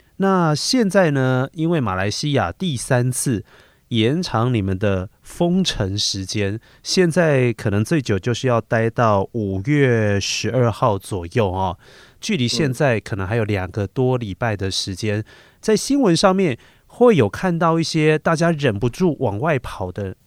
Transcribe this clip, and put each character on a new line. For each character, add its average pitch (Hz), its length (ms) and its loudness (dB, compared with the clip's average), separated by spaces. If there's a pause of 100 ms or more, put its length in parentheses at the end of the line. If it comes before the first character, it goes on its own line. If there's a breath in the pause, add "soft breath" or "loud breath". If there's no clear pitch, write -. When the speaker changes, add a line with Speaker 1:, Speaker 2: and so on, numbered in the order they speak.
(180 soft breath)
Speaker 1:
那 185 380 2
现 226 340 2
在 180 220 4
呢， 131 420 2
因 160 160 -2
为 170 100 0
马 110 140 -2
来 95 160 -2
西 147 240 -2
亚 98 180 0
第 175 240 -4
三 123 360 0
次 120 340 -2 (440 soft breath)
延 120 320 2
长 127 320 0
你 113 80 2
们 95 160 0
的 95 320 -2 (180)
封 175 340 0
城 101 360 -2
时 98 280 -4
间， 101 320 -4 (240 soft breath)
现 180 300 2
在 143 400 2
可 - 180 -4
能 101 140 2
最 160 180 0
久 110 160 0
就 120 160 -2
是 120 140 -4
要 117 140 2
待 113 280 0
到 110 440 2
五 98 300 -4
月 117 540 2
十 - 340 -4
二 120 200 2
号 104 260 0
左 92 360 -8
右 95 180 0
哦， 90 260 -2 (440 soft breath)
距 214 160 -2
离 123 100 0
现 139 240 0
在 127 260 0
可 101 200 -6
能 95 100 -4
还 107 80 -2
有 117 80 0
两 98 260 -2
个 101 160 -4
多 127 320 0
礼 110 160 -6
拜 110 220 -4
的 98 160 -4
时 - 240 -6
间。 104 240 -4
Speaker 2:
嗯。 107 60 -6 (340 soft breath)
Speaker 1:
在 220 160 2
新 277 260 0
闻 185 140 4
上 185 180 4
面 185 240 0 (280 soft breath)
会 233 320 4
有 117 100 4
看 170 320 -2
到 165 180 2
一 165 60 0
些 156 340 2
大 165 200 0
家 170 140 2
忍 139 280 0
不 123 100 0
住 170 300 0
往 101 180 -2
外 143 220 0
跑 - 320 -8
的 95 240 -8 (120)